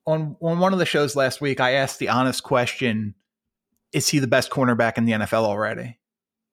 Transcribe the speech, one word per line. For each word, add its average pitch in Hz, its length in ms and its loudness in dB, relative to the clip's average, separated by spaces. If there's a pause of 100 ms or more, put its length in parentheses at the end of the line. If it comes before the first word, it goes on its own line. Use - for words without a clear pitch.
on, 156 360 -2
on 170 180 -2
one 190 140 4
of 185 60 0
the 170 60 2
shows 147 300 0
last 135 260 0
week, 139 180 -2
I 127 120 2
asked 135 260 0
the - 120 -4
honest 127 340 0
question, 117 720 -2 (760)
"Is 143 180 -2
he 151 100 2
the 131 80 0
best 127 240 2
cornerback 120 480 2
in 117 60 2
the 117 80 2
N 107 100 0
F 101 100 -6
L 113 120 2
already?" 110 520 -4 (560)